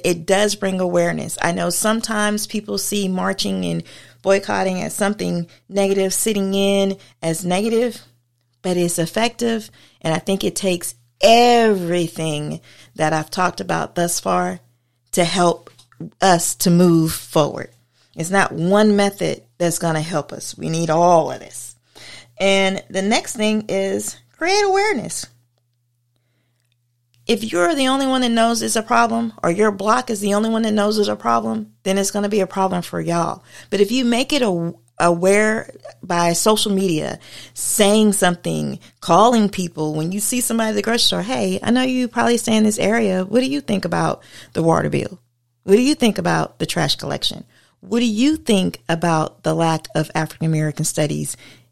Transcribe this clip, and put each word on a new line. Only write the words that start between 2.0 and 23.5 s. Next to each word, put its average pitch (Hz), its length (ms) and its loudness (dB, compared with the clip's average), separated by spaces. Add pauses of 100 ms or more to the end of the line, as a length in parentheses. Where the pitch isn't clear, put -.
people 208 300 -6
see 196 320 -4
marching 190 560 -2
and 170 180 -4 (400)
boycotting 190 600 0
as 170 120 -8
something 180 520 -2 (220)
negative, 196 440 0
sitting 196 420 -2
in 196 440 2 (240)
as 165 220 -4
negative, 220 580 -2 (600)
but 180 140 -2
it's 175 220 0
effective, 226 720 -2 (300)
and 160 140 -2
I 160 40 -2
think 196 260 -2
it 196 120 -4
takes 180 380 -4 (260)
everything 175 1400 4 (360)
that 156 160 0
I've 156 180 -4
talked 180 300 -2
about 165 340 -4
thus 175 260 -2
far 180 400 -2 (520)
to 175 120 2
help 175 460 0 (500)
us 185 360 2
to - 140 2
move 170 420 6
forward. 135 580 -2 (460)
It's 160 140 -8
not 190 220 0
one 202 440 4
method 202 460 -2 (160)
that's 170 200 0
gonna 160 220 0
help 160 320 -6
us. - 240 -12
We 160 120 -8
need 165 220 -2
all 165 400 4
of 123 100 -8
this. - 360 -18 (600)
And 196 520 2
the 190 120 -2
next 226 340 -2
thing 214 320 0